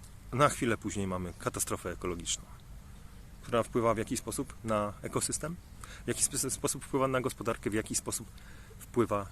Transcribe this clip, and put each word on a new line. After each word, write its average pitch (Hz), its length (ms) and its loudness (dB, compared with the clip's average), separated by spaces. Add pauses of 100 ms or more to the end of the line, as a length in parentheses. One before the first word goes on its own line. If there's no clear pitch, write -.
(340)
Na 143 160 8
chwilę 117 280 2
później 98 300 -2
mamy 90 320 -2
katastrofę 98 520 -2
ekologiczną, 85 520 -2 (1000)
która 117 220 4
wpływa 117 300 4
w 101 40 2
jaki 110 200 0
sposób - 360 -4 (100)
na 104 380 2
ekosystem, 131 540 0 (500)
w - 20 -2
jaki 120 200 0
sp-, 131 220 -2
sposób 143 360 -2
wpływa 135 220 4
na 131 140 4
gospodarkę, 113 480 0
w 101 40 2
jaki 110 220 2
sposób - 360 -2 (480)
wpływa 101 520 4